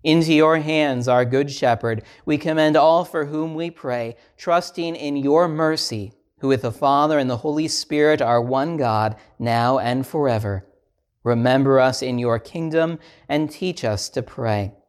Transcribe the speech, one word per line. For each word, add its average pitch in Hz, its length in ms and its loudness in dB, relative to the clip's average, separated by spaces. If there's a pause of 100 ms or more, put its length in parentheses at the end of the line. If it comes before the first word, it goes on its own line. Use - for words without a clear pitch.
Into 160 320 2
your 156 240 6
hands, 151 500 0
our 123 160 4
good 135 260 0
shepherd, 117 520 -2 (240)
we 151 100 0
commend 156 400 2
all 160 280 4
for 156 220 -4
whom 156 280 -6
we 165 160 -8
pray, 120 460 -8 (200)
trusting 170 580 -2
in 143 220 -6
your 143 320 2
mercy, 151 640 -4 (280)
who 135 80 -2
with 135 140 2
the 120 100 -4
Father 143 460 2
and 131 120 0
the 120 80 -2
Holy 151 280 -2
Spirit 151 540 0
are 120 220 2
one 135 340 -2
God, 110 400 0 (220)
now 117 400 0
and 123 280 -2
forever. 110 600 -2 (560)
Remember 131 580 2
us 127 220 2
in 127 160 -4
your 120 200 0
kingdom 165 600 -2 (300)
and 151 220 -2
teach 180 340 -8
us 107 260 -4
to 127 120 -4
pray. 107 500 -4 (160)